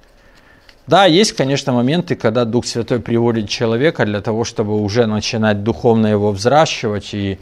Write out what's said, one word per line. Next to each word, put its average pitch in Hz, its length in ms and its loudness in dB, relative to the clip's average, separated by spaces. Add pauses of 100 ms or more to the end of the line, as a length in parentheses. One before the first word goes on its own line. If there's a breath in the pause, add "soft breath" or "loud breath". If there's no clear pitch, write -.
(880 soft breath)
Да, 190 180 6
есть, 190 280 4
конечно, 139 400 -2
моменты, 127 420 0
когда 120 300 0
Дух 113 200 -2
Святой 120 340 -4
приводит 117 500 0
человека 120 560 0
для 104 160 -2
того, 113 220 -2
чтобы 107 380 -2
уже 107 240 0
начинать 107 580 -2
духовно 113 440 2
его 104 240 2
взращивать 113 840 0
и 98 280 -4